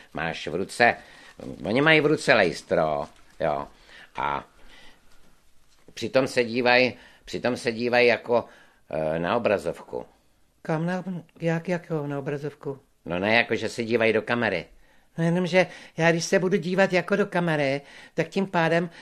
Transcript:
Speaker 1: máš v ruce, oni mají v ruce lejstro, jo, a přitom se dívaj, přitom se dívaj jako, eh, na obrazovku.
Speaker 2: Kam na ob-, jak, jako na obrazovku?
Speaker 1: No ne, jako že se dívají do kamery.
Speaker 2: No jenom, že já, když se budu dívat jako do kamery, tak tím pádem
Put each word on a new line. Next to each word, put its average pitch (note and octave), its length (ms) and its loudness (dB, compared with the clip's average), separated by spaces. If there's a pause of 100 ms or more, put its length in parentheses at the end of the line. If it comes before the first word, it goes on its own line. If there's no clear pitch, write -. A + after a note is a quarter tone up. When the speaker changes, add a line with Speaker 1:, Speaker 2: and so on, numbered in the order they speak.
(120)
Speaker 1:
máš D#2+ 360 -6
v D2 60 -6
ruce, G2 420 2 (680)
oni A2 180 0
mají D#3 180 6
v C#3 60 0
ruce D3 280 2
lejstro, D#2 720 2 (340)
jo, D2 280 -2 (480)
a C#2 280 -4 (1500)
přitom C3 320 0
se B2 180 0
dívaj, B2 480 4 (320)
přitom A#2+ 320 -4
se A#2+ 160 -4
dívaj A#2+ 340 2
jako, A2+ 380 2 (460)
eh, D#2 280 -2
na F2 180 0
obrazovku. E2+ 680 -2 (560)
Speaker 2:
Kam D#3+ 240 -2
na F#3 140 -4
ob-, F3+ 220 -10 (180)
jak, E3 280 -2
jako E3 380 -4
na C#3+ 120 -6
obrazovku? C#3+ 600 -8 (260)
Speaker 1:
No F2 140 -4
ne, G#2 160 2
jako A#2 200 4
že G#2+ 140 -4
se A#2+ 160 -6
dívají A2+ 280 2
do G#2+ 100 2
kamery. G#2+ 440 -2 (520)
Speaker 2:
No E3 60 -2
jenom, F3 220 0
že F3 200 2 (300)
já, E3 140 4
když E3+ 140 0
se G3 140 2
budu F#3 180 2
dívat F3+ 360 2
jako F3 240 0
do G3+ 100 0
kamery, D3+ 540 0 (340)
tak D#3+ 140 -2
tím F#3+ 180 -2
pádem E3+ 440 0 (120)